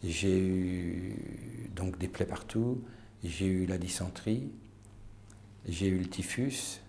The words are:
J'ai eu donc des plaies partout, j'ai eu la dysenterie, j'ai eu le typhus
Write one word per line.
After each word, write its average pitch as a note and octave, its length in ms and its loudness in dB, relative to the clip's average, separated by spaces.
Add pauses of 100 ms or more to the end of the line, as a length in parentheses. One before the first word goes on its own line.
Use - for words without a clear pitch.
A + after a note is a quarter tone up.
J'ai F#2+ 340 4
eu F#2 760 2 (600)
donc F2 220 0
des F#2 100 -2
plaies - 180 2
partout, A#2+ 560 0 (420)
j'ai E2+ 220 0
eu F#2 200 6
la F#2 120 2
dysenterie, F#2 760 0 (1120)
j'ai F#2 220 2
eu F#2 120 6
le F#2 80 0
typhus - 800 -2